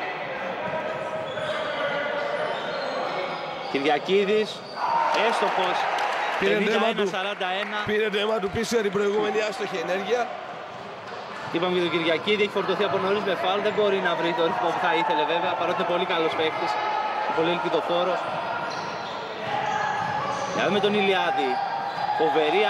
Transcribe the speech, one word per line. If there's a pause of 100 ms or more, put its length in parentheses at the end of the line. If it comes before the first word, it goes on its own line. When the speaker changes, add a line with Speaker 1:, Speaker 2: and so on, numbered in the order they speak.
(3750)
Speaker 1:
Κυριακίδης, (800)
έστοχος. (640)
Speaker 2:
Πήρε
το
αίμα
του.
Speaker 1:
Πενήντα
ένα
σαράντα (140)
ένα. (120)
Speaker 2:
Πήρε
το
αίμα
του
πίσω
για
την
προηγούμενη (100)
άστοχη
ενέργεια. (1300)
Speaker 1:
Είπαμε
για
τον
Κυριακίδη,
έχει
φορτωθεί
από
νωρίς
με
φάουλ,
δεν
μπορεί (100)
να
βρει
το
ρυθμό
που
θα
ήθελε
βέβαια,
παρότι
είναι
πολύ
καλός
παίκτης, (640)
πολύ
ελπιδοφόρος. (2250)
Για
να
δούμε
τον
Ηλιάδη, (680)
φοβερή